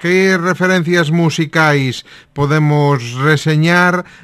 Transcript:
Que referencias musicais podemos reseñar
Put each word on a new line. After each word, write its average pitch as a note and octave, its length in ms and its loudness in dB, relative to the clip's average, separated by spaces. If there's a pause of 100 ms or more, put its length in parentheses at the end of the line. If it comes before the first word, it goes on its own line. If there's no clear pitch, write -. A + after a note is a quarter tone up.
Que F#3 340 2
referencias F3 720 0
musicais D#3 960 0 (320)
podemos C#3+ 800 0
reseñar D#3+ 880 0 (200)